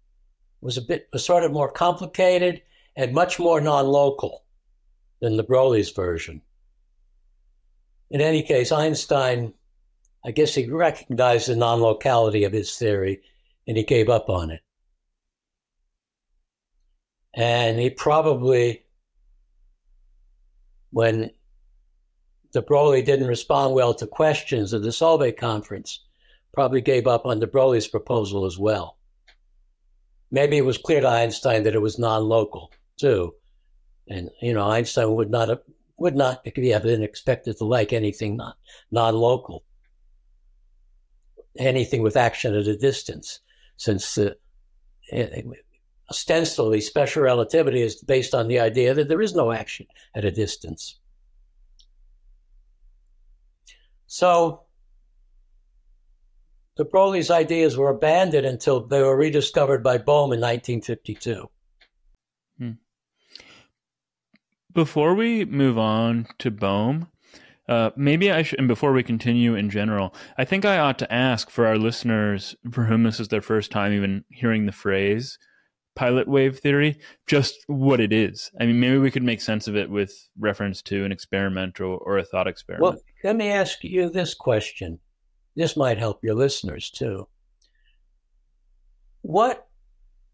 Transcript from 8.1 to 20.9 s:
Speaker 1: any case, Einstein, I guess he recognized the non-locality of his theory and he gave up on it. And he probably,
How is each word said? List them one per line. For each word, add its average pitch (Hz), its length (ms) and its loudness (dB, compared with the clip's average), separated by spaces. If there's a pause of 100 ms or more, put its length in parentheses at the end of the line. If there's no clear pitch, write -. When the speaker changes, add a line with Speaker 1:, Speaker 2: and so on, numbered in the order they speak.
Speaker 1:
any 156 220 2
case, 127 280 0
Einstein, 139 800 0 (720)
I 123 60 -8
guess 151 240 2
he 123 140 -2
recognized 127 800 0
the 120 60 0
non-locality 113 880 2
of 95 80 -2
his 107 240 -4
theory 98 440 -2 (460)
and 117 80 -6
he 110 80 0
gave 113 260 2
up 113 200 2
on 85 220 -4
it. 82 100 -14 (2750)
And 117 420 0
he 120 120 0
probably, 127 960 2 (2000)